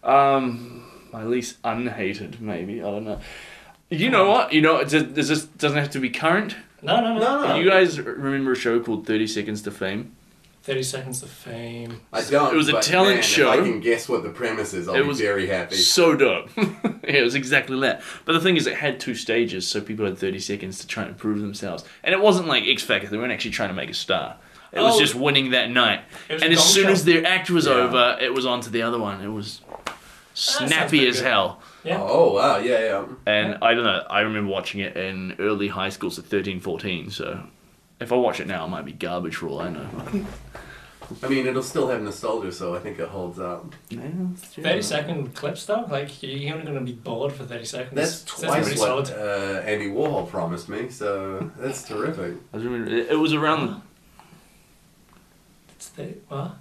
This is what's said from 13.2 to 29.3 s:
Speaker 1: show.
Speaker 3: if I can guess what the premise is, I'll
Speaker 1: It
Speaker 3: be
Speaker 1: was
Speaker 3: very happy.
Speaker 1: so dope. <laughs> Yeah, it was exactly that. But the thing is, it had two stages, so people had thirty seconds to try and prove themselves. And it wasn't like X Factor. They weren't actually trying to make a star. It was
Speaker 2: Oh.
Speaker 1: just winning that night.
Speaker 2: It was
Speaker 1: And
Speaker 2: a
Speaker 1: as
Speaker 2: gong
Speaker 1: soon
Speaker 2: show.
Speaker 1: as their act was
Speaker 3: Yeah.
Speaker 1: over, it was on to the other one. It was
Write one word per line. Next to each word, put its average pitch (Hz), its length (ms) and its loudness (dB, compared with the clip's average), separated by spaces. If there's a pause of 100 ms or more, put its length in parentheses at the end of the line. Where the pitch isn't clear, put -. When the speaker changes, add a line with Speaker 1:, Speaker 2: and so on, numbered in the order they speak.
Speaker 1:
show. 131 300 6
Speaker 3:
if 135 80 6
I - 40 4
can 185 160 0
guess 113 280 0
what 123 140 0
the 104 80 -8
premise 110 440 -4
is, 90 140 -6
I'll 95 60 -2
Speaker 1:
It 135 80 4
Speaker 3:
be 143 60 2
Speaker 1:
was 135 120 -2
Speaker 3:
very 101 260 0
happy. 92 300 -4
Speaker 1:
so 165 380 6
dope. 113 420 2
<laughs> - 20 -6 (460)
Yeah, 143 120 2
it 135 80 6
was 123 100 2
exactly 131 460 0
that. 131 200 0 (240)
But 160 100 2
the 165 60 4
thing 180 160 4
is, 151 120 2
it - 80 -2
had 139 240 -4
two 117 160 -6
stages, 104 500 -2
so 104 140 -4
people 107 260 -4
had 92 100 -4
thirty 95 220 -4
seconds 95 400 -8
to - 80 -14
try - 160 -6
and 92 160 -10
prove 107 220 -2
themselves. 101 420 -8 (220)
And 175 100 2
it 190 60 2
wasn't 185 260 6
like 127 180 2
X 127 200 0
Factor. 101 240 0
They 107 100 -4
weren't 120 140 -4
actually 107 180 -6
trying 101 200 -4
to 90 40 -6
make 67 160 -6
a - 40 -12
star. 71 420 -2 (360)
It - 80 -2
was 233 140 8
Speaker 2:
Oh. 220 60 8
Speaker 1:
just 123 160 4
winning 135 340 4
that 123 180 2
night. 117 340 4 (260)
Speaker 2:
It 156 60 -4
was 160 100 0
Speaker 1:
And 160 80 6
Speaker 2:
a 170 40 6
Speaker 1:
as 165 60 6
Speaker 2:
gong - 60 6
Speaker 1:
soon 190 160 6
Speaker 2:
show. 190 80 6
Speaker 1:
as 175 120 4
their 165 220 6
act 180 240 2
was 165 160 4
Speaker 3:
Yeah. 139 60 4
Speaker 1:
over, 123 480 6
it 123 120 0
was 127 140 0
on 123 160 0
to 113 80 -12
the 113 120 0
other 117 180 0
one. 101 200 -4
It 101 80 -6
was 107 320 -8 (240)